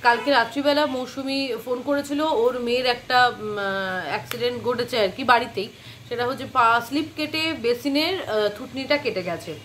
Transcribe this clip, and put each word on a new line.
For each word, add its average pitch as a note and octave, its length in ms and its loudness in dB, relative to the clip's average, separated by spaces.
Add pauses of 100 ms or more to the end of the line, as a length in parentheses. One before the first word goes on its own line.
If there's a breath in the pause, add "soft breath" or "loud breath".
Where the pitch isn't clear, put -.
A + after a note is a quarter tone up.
কালকে A#3+ 280 4
রাত্রিবেলা C#4 560 4
মৌসুমি C4+ 680 -4 (100)
ফোন B3+ 180 -4
করেছিল, C#4+ 380 0
ওর B3+ 380 2
মেয়ের B3 280 0
একটা, B3 420 4
উম, G#3+ 300 -4
আহ, F#3+ 500 -2
অ্যাক্সিডেন্ট A#3 540 -4
ঘটেছে A#3+ 360 -2
আর G#3 180 4
কি C4 80 -4
বাড়িতেই। A#3 440 2 (400 loud breath)
সেটা A#3+ 180 -2
হচ্ছে C4 260 -4
পা A#3 360 4
স্লিপ D4 180 -2 (100)
কেটে D#4 360 -2
বেসিনের, C#4 720 0
আহ, G#3+ 260 0 (100)
থুতনিটা C4 380 -2
কেটে G3 260 -2
গেছে E3 320 -6 (100)